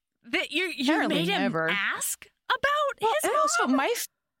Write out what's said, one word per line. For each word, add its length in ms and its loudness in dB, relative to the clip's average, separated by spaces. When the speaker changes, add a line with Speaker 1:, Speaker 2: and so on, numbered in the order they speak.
Speaker 1:
that 220 -2
you, 240 -2
you 80 -2
Speaker 2:
Apparently 220 0
Speaker 1:
made 120 0
him 140 0
Speaker 2:
never. 260 0
Speaker 1:
ask 580 -4
about 540 0
Speaker 2:
Well, 100 2
Speaker 1:
his 80 0
Speaker 2:
and 100 2
also 260 2
Speaker 1:
mom? 100 4
Speaker 2:
my 160 0
f-, 160 -4